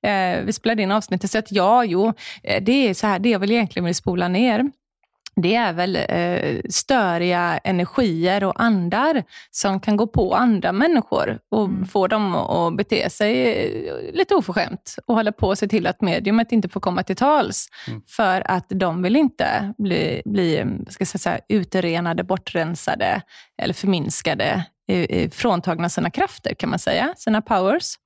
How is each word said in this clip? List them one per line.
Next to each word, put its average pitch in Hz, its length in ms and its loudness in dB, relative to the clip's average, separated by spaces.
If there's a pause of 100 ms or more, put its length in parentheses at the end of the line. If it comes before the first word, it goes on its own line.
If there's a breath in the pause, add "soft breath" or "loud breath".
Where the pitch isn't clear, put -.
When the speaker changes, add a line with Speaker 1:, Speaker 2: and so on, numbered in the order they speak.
Speaker 1:
Eh, 190 380 0
vi 202 80 -2
spelade 220 300 0
in 196 100 2
avsnittet, 196 380 -2
så 220 80 0
att 214 140 -4
ja, 208 320 4
jo, 202 280 2 (300 loud breath)
eh, - 200 -2
det 247 260 4
är 190 60 0
så - 120 -2
här, 196 120 2
det 208 100 2
jag 214 100 4
vill 202 140 0
egentligen 202 320 0
vill 170 100 0
spola 180 340 -2
ner, 233 420 2 (720)
det 180 120 2
är 226 180 2
väl, 175 260 0 (100)
eh, 175 520 0 (100)
störiga 175 920 0
energier 180 800 2
och 190 180 0
andar 226 600 2 (260 loud breath)
som 190 300 -2
kan 208 160 0
gå 226 100 2
på 208 280 0
andra 208 380 2
människor 269 680 0 (120)
och 214 140 2
Speaker 2:
Mm. 190 220 -2
Speaker 1:
få 185 200 0
dem 208 280 0
att, - 160 -2
att 170 260 0
bete 202 340 -2
sig, 214 240 0 (540)
eh, 67 260 -10
lite 381 200 0
oförskämt 190 600 -2 (100)
och 240 80 2
hålla 214 180 2
på - 160 -2
och 190 100 0
se 202 100 -2
till 190 180 2
att - 140 -2
mediumet 208 520 0
inte 208 160 2
får 185 120 -6
komma 180 220 -2
till 190 140 -4
tals 269 520 2 (200 loud breath)
Speaker 3:
Mm. 113 180 -8
Speaker 1:
för - 440 0
att 180 180 -2
de 180 340 -2
vill 196 140 2
inte 226 640 0
bli, 170 460 -2
bli, 180 400 0 (240)
ska - 140 -8
jag - 180 -4
säga, - 280 -2
utrenade, 175 760 -2
bortrensade 170 1000 -4 (400 loud breath)
eller - 120 -4
förminskade, - 880 -2 (240)
eh, 190 140 0
eh, 160 280 0
fråntagna 175 580 -2
sina 170 220 -2
krafter, - 440 -4
kan - 160 -4
man 175 80 -2
säga, - 380 -2
sina 220 260 0
powers. 208 520 0 (120)